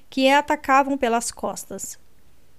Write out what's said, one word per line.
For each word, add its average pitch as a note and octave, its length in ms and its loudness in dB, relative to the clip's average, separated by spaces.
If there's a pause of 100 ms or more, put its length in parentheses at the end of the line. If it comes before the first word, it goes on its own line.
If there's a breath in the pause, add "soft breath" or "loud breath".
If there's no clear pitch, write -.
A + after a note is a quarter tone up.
(100)
que C4 200 0
atacavam C#4+ 680 2
pelas A#3 340 -2
costas. - 680 -10 (600)